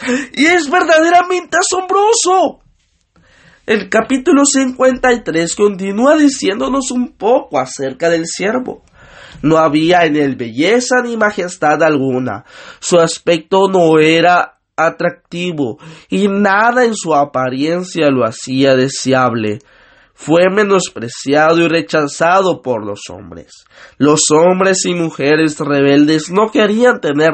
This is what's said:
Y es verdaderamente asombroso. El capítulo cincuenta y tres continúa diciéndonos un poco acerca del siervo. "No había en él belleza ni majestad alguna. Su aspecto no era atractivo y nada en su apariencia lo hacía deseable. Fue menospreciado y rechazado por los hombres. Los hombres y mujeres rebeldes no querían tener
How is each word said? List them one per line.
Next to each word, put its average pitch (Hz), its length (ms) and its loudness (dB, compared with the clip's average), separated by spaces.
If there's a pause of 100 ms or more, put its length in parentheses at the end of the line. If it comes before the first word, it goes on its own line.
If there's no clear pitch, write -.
(320)
Y 277 140 0
es 339 240 0
verdaderamente 349 880 2
asombroso. 370 1040 0 (1040)
El 202 240 -6
capítulo 269 560 0
cincuenta 254 680 0
y 240 100 -2
tres 165 320 -4
continúa 208 640 0
diciéndonos 262 760 0
un 247 280 -4
poco 226 400 0
acerca 135 500 -4
del 165 160 0
siervo. - 580 -6 (600)
"No 160 160 4
había 160 480 2
en 151 100 0
él 139 200 -2
belleza 180 680 0
ni 233 140 -6
majestad 180 640 -2
alguna. 131 640 -2 (340)
Su - 180 0
aspecto 170 680 0
no 165 300 2
era 165 600 2 (160)
atractivo 165 1040 -4 (300)
y 196 200 0
nada 208 580 2
en 226 80 -2
su 165 200 -4
apariencia 147 920 -2
lo 127 160 2
hacía 131 500 0
deseable. 127 840 0 (600)
Fue 170 320 2
menospreciado 165 1080 0
y 170 100 2
rechazado 165 960 -2
por 120 200 -4
los 104 280 -12
hombres. 87 420 -20 (460)
Los 147 320 2
hombres 185 560 2
y 180 80 -2
mujeres 156 640 -2
rebeldes 147 720 2
no 214 200 0
querían 233 520 2
tener 151 320 0